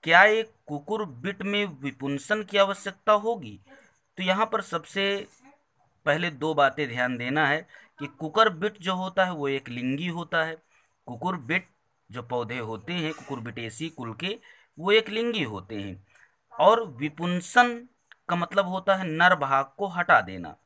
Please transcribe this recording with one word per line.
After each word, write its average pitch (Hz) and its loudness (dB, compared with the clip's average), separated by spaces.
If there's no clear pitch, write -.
क्या 165 8
एक 220 4
कुकुर 151 -6
बिट 165 -10
में 202 -2
विपुंसन 139 -4
की 202 -2
आवश्यकता 196 2
होगी? 202 -2
तो 180 -8
यहाँ 185 2
पर 220 -2
सबसे 196 -2
पहले 165 0
दो 147 -4
बातें 143 2
ध्यान 123 -2
देना 135 0
है 147 0
कि 143 -10
कुकुर 196 2
बिट 196 -6
जो 185 -4
होता 185 0
है 185 -4
वो 143 -4
एक 135 -6
लिंगी 127 -4
होता 165 -2
है। 160 -6
कुकुर 160 -6
बिट 151 -4
जो 120 -10
पौधे 120 -6
होते 110 -10
हैं 160 -4
कुकुर 139 -10
बिटेसी 117 -8
कुल 120 -12
के, 190 -6
वो 175 0
एक 220 4
लिंगी 226 -2
होते 107 -10
हैं। 98 -10
और 214 4
विपुंसन 175 0
का 175 2
मतलब 180 0
होता 185 2
है 190 -4
नर 170 6
भाग 139 0
को 196 -4
हटा 170 4
देना 87 -10